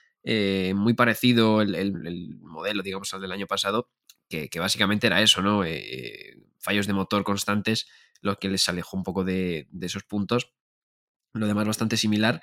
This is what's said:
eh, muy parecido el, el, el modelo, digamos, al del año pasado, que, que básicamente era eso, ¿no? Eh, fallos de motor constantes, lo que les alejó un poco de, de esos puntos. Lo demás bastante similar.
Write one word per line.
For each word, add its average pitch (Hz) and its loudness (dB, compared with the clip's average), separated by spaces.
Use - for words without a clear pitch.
eh, 98 0
muy 110 4
parecido 113 6
el, 101 0
el, 95 -2
el 87 -10
modelo, 87 -6
digamos, 95 -8
al 95 -10
del 95 -8
año 98 -6
pasado, 107 -2
que, 78 -6
que - -8
básicamente 101 0
era 92 4
eso, 110 4
¿no? 101 2
Eh, 64 -10
fallos 101 0
de 104 0
motor 98 0
constantes, 101 -2
lo 101 -2
que 98 -4
les 95 0
alejó 90 -6
un 92 -4
poco 92 -2
de, 90 -2
de 90 -10
esos 92 -8
puntos. 104 -4
Lo 110 -2
demás 104 2
bastante 110 0
similar. 107 2